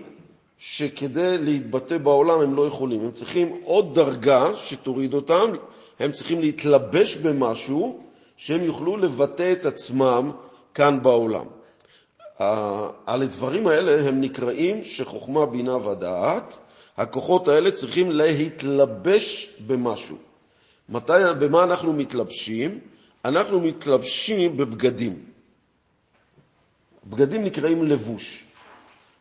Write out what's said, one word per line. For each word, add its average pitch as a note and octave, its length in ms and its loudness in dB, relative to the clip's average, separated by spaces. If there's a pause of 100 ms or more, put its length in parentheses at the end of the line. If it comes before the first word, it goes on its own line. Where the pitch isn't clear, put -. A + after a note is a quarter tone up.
(580)
שכדי D3+ 800 -4
להתבטא C#3+ 600 -2
בעולם D3 420 4
הם C#3 140 2
לא C#3+ 120 2
יכולים. B2+ 380 -4
הם A#2+ 60 -6
צריכים E3 540 -4
עוד E3+ 300 0
דרגה C3+ 600 4
שתוריד C3+ 580 -6
אותם, E3 360 2 (500)
הם D3 120 -2
צריכים - 280 -4
להתלבש D3 760 2
במשהו D3 840 -2 (360)
שהם F3 280 -4
יוכלו E3 320 -2
לבטא E3+ 560 0
את F3+ 140 -2
עצמם C3 640 2 (440)
כאן C#3+ 280 4
בעולם. A2+ 440 2 (960)
ה-, G#2 480 -2 (180)
על B2+ 160 -2
הדברים C3+ 440 -4
האלה D#3 420 4
הם C3+ 120 0
נקראים C3+ 640 -2
שחוכמה, B2+ 600 -2
בינה B2 300 -4
ודעת, G2+ 800 -4 (400)
הכוחות E3 520 0
האלה D#3 220 4
צריכים E3+ 400 -2
להתלבש D3+ 1500 0 (100)
במשהו. A#2+ 500 -4 (720)
מתי, A#2 240 -2 (260)
במה D3 260 4
אנחנו E3+ 280 0
מתלבשים? B2+ 840 -4 (460)
אנחנו F#3 360 0
מתלבשים E3 960 0
בבגדים. A2+ 680 -2 (1800)
בגדים C#3 380 0
נקראים E3 400 0
לבוש. A#2 600 -4 (760)